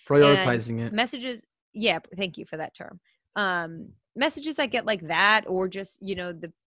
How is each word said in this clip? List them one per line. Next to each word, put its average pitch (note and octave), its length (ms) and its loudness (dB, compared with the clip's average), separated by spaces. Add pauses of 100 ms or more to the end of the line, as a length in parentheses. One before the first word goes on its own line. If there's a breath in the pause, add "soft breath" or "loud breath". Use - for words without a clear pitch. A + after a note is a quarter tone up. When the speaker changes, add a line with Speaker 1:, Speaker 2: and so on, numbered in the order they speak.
(100)
Speaker 1:
And C#3+ 120 8
Speaker 2:
Prioritizing A#2 640 4
it. A#2 60 -8
Speaker 1:
messages, A#3+ 500 -4 (300)
yeah, G#3 260 0 (200)
thank F#3 180 -4
you - 80 -12
for D#3 140 -12
that D3+ 160 -10
term. - 260 -18 (360)
Um, F3 520 -4 (260)
messages D4 440 -4
I C#4+ 80 0
get A3+ 180 -4
like F3+ 240 -4
that, G3+ 380 4
or F#3 200 0
just, F#3+ 360 -10
you G3 120 -6
know, F3+ 180 -8
the, E3 200 -14 (200)